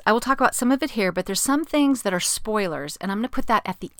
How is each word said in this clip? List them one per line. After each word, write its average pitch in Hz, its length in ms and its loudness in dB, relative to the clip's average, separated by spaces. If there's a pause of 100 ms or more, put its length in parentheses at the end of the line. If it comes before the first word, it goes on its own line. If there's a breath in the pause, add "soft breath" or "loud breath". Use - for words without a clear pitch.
I 208 60 4
will 233 80 4
talk 262 200 0
about 254 160 2
some 247 160 2
of 269 100 2
it 311 100 -4
here, 190 200 0
but 185 160 -4
there's 190 140 -2
some 285 220 0
things 277 380 2
that 196 120 0
are 180 60 0
spoilers, 170 800 -2
and 196 140 -4
I'm 202 80 -2
gonna 254 100 -4
put - 160 0
that 220 200 2
at 185 140 -6
the - 200 -12